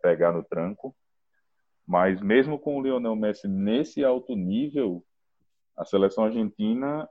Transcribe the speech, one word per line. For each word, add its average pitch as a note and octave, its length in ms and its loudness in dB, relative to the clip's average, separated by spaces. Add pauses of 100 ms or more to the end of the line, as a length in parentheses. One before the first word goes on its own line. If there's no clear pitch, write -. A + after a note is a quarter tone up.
pegar E2+ 300 4
no E2+ 100 -2
tranco. F#2 520 -8 (920)
Mas F#2 340 2
mesmo C3+ 380 2
com C#3+ 200 -4
o C3+ 40 -6
Lionel B2 340 -2
Messi G#2 320 -4
nesse A2+ 560 -2
alto B2+ 320 0
nível, G#2 640 -2 (720)
a - 120 -10
seleção G2 380 2
argentina A#2 880 -2